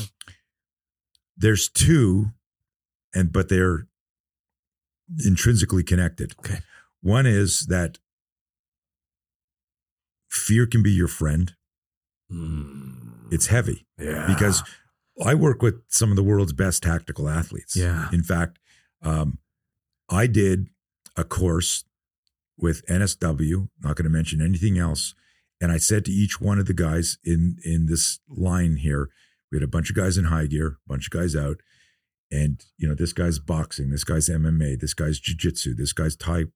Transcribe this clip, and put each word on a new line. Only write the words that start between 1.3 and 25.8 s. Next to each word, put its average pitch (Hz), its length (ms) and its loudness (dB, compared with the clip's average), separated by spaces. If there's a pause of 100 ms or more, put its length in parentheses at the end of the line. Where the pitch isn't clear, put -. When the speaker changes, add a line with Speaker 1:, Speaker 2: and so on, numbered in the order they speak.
Speaker 1:
There's 104 320 2
two, 107 600 4 (880)
and, 90 200 0
but 95 160 0
they're 92 380 2 (1400)
intrinsically 95 580 2
connected. - 560 -2
Speaker 2:
Okay. 92 200 -8 (420)
Speaker 1:
One 113 240 2
is 101 420 2
that 87 300 -2 (2250)
fear 113 360 2
can 117 180 2
be 104 80 4
your 90 160 2
friend. 78 460 -2 (800)
Speaker 2:
Mm. 69 1000 -12
Speaker 1:
It's 80 160 0
heavy. - 380 0 (140)
Speaker 2:
Yeah. 76 280 -6
Speaker 1:
Because 98 360 2 (600)
I 139 100 4
work 147 260 4
with 113 140 4 (140)
some 110 220 2
of 101 40 4
the 98 80 4
world's 101 300 4
best 92 300 0
tactical 80 460 -2
athletes. - 460 -4
Speaker 2:
Yeah. 87 380 0
Speaker 1:
In 85 100 2
fact, 85 360 -2 (420)
um, 78 380 -2 (680)
I 104 180 2
did 98 400 2 (500)
a 92 60 -2
course 90 600 -2 (720)
with 82 300 -2
N 90 140 0
S 104 140 -2
W, 82 520 -2 (140)
not 73 140 -4
gonna 80 140 0
mention 80 320 0
anything 92 360 2
else. 85 360 -4 (460)
And 85 120 0
I 85 60 0
said 104 280 0